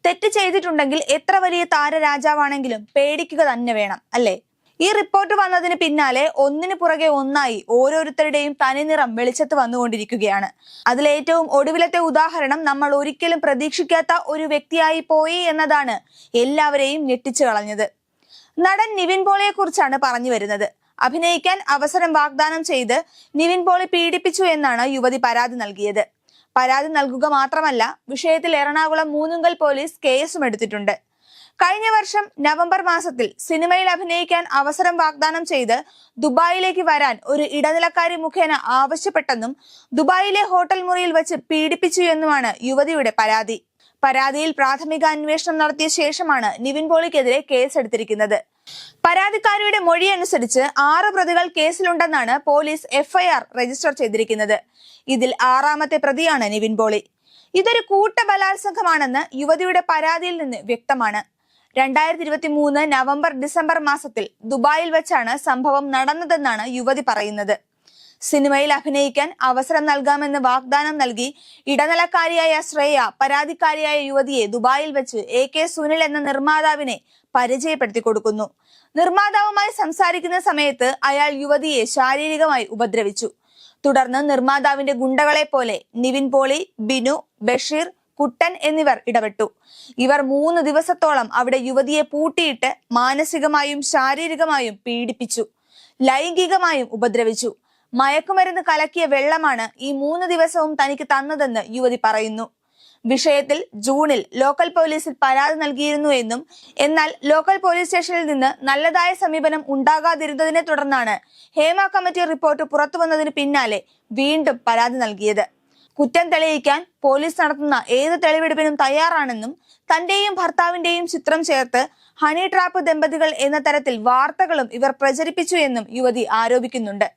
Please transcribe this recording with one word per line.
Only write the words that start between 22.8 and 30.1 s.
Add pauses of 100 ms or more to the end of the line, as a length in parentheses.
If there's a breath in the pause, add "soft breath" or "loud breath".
നിവിൻ
പോളി
പീഡിപ്പിച്ചു (120)
എന്നാണ് (100)
യുവതി
പരാതി
നൽകിയത്. (560 soft breath)
പരാതി
നൽകുക (100)
മാത്രമല്ല, (300)
വിഷയത്തിൽ
എറണാകുളം
മൂന്നുങ്കൽ
പോലീസ് (100)
കേസും